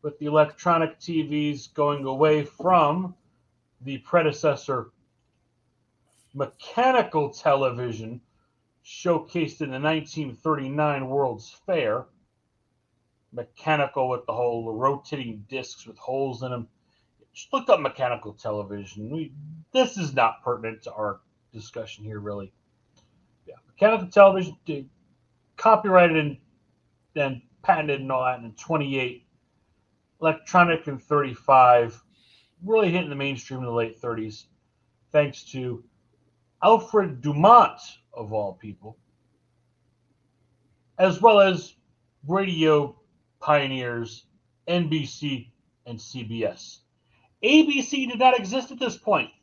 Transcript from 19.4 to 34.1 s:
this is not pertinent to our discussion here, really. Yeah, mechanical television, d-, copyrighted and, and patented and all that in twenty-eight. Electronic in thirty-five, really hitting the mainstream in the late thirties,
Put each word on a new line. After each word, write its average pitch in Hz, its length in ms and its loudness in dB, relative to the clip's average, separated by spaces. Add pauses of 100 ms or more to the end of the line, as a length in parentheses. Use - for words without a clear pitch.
this 240 240 0
is 156 160 -8
not 117 320 -2
pertinent 110 380 -8
to 117 100 -14
our 104 280 -8 (300)
discussion 107 540 -16
here, 107 160 -12
really. 101 320 -12 (920)
Yeah, - 80 -20 (120)
mechanical 202 420 0
television, 190 460 6 (120)
d-, 143 200 -8 (680)
copyrighted 185 640 6
and, 147 180 -4 (800)
and 135 240 -4 (220)
patented 147 400 0
and 131 100 -6
all 127 140 0
that 127 140 -4
in 113 120 -18
twenty-eight. 135 720 -4 (1000)
Electronic 165 640 2
in 135 100 -10
thirty-five, 127 1040 4 (600)
really 208 260 2
hitting 165 200 -2
the 143 40 -8
mainstream 135 460 -8
in 127 60 -8
the 120 60 -6
late 113 260 -4
thirties, 110 480 -8 (680)